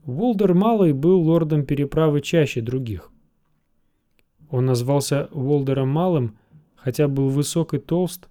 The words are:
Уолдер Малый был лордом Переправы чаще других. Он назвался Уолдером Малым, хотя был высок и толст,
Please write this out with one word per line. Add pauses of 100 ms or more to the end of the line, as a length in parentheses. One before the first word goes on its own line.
Уолдер
Малый
был
лордом
Переправы
чаще
других. (1400)
Он
назвался
Уолдером
Малым, (380)
хотя
был
высок
и
толст,